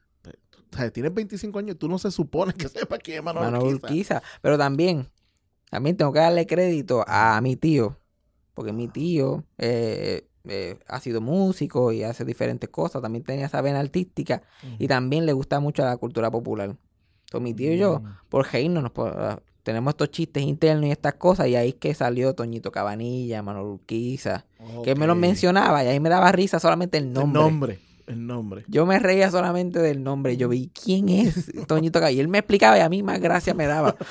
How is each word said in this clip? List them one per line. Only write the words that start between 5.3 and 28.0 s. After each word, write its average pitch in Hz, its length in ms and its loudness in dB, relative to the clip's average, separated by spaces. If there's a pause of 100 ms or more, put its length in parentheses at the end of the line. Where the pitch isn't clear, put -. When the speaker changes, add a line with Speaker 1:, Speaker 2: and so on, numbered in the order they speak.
Speaker 2:
también 147 260 -2
tengo 196 160 2
que 147 80 2
darle 170 260 4
crédito 156 640 0
a 110 340 4
mi 127 140 0
tío, 135 420 2 (560)
porque 107 200 -8
mi 117 160 -6
tío, 143 560 -2 (120)
eh, 110 720 -2 (160)
eh, 95 340 -8 (100)
ha - 120 -8
sido 113 220 -4
músico 143 720 0
y 110 100 -4
hace 117 220 -6
diferentes 120 440 -4
cosas, 156 320 -4
también 117 220 -6
tenía 139 220 -6
esa 143 160 -4
vena 139 180 0
artística 143 640 -4 (220)
y 135 40 -16 (160)
Speaker 1:
Ujú. 135 40 0
Speaker 2:
también 135 380 0
le 151 60 2
gusta 143 300 -2
mucho 147 240 -2
la 123 100 0
cultura 113 340 -2
popular. 107 460 -4 (520)
Entonces, - 140 -8
mi 120 120 -6
tío 127 180 -2
y 170 60 0
yo, 180 240 0
Speaker 1:
Mm. 107 60 -12 (200)
Speaker 2:
por - 240 0
reírnos, 151 320 0
nos 120 80 -6
po-, 120 160 -4
ah, 104 340 -6 (220)
tenemos 123 300 -2
estos - 180 -2
chistes 147 320 -4
internos 151 440 2
y 143 40 2
estas 147 220 -2
cosas, 180 340 2
y 123 80 2
ahí 120 140 2
es 131 60 -4
que 151 180 -2
salió 127 420 0
Toñito 117 380 -6
Cabanilla, 113 680 -4
Manolo 101 340 -8
Urquiza, 113 680 -6 (380)
que 127 80 2
él 135 80 0
me 156 80 2
los 175 80 4
Speaker 1:
Ok. 175 60 0
Speaker 2:
mencionaba 180 640 4
y - 20 0
ahí 139 140 2
me 160 80 2
daba 185 240 6
risa 180 260 2
solamente 170 380 2
el 143 80 -2
Speaker 1:
El 127 80 -6
Speaker 2:
nombre. 147 280 4
Speaker 1:
nombre. 143 380 2 (280)